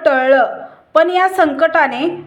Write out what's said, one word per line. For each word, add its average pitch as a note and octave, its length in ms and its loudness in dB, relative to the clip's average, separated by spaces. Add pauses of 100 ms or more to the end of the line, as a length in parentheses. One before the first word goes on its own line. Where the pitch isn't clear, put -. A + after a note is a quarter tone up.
टळलं, C4 420 2 (480)
पण E4 160 4
या F4+ 180 0
संकटाने D#4+ 1000 0